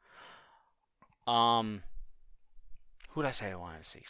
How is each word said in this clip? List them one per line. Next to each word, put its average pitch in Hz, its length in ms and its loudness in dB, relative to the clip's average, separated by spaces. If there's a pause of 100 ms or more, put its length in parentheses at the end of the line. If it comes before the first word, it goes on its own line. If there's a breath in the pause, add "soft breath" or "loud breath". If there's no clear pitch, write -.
(1300 soft breath)
Um, 117 540 6 (1300)
who 156 140 -4
did 139 60 0
I - 20 -2
say 104 200 -6
I 92 40 -6
wanted 82 280 -12
to - 60 -14
see? - 200 -16